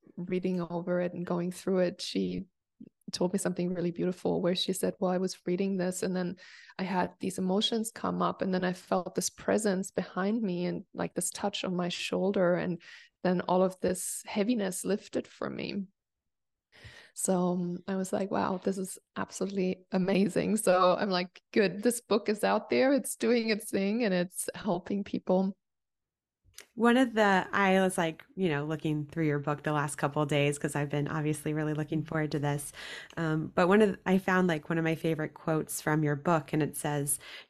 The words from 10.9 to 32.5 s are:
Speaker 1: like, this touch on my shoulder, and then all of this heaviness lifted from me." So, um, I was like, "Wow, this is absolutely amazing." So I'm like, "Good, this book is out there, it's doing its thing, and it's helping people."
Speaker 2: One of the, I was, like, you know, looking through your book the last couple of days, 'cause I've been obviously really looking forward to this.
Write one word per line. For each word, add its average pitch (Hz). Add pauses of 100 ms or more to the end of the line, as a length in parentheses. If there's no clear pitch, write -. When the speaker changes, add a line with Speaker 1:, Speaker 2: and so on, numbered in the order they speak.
Speaker 1:
like, 175
this -
touch -
on 185
my 175
shoulder, 180
and 170 (440)
then 180
all 185
of 185
this -
heaviness 202
lifted -
from -
me." - (1300)
So, - (180)
um, 180 (100)
I 196
was 190
like, 202
"Wow, 196
this 190
is 190 (180)
absolutely 190
amazing." 185
So 185
I'm 208
like, 180 (120)
"Good, 202
this 240
book -
is 208
out 202
there, 254
it's -
doing 226
its 214
thing, 208
and 190
it's 180
helping 190
people." 190 (1200)
Speaker 2:
One 233
of 254
the, 202
I 190
was, 190
like, 160 (120)
you 185
know, 143
looking 156
through 156
your 147
book 143
the 151
last 147
couple 147
of 143
days, 147
'cause 151
I've 147
been 147
obviously 151
really 151
looking 151
forward 151
to 156
this. 143 (440)